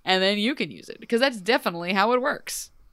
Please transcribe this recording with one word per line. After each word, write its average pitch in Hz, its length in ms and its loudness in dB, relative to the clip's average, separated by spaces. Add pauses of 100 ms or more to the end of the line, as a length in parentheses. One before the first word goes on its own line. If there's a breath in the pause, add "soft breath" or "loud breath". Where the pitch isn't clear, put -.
And 185 140 4
then 196 160 2
you 214 180 2
can 180 160 -4
use 90 160 -18
it." - 220 -16
'Cause 233 100 2
that's 247 220 0
definitely 180 520 0
how 208 200 4
it 247 80 2
works. - 480 -6 (240)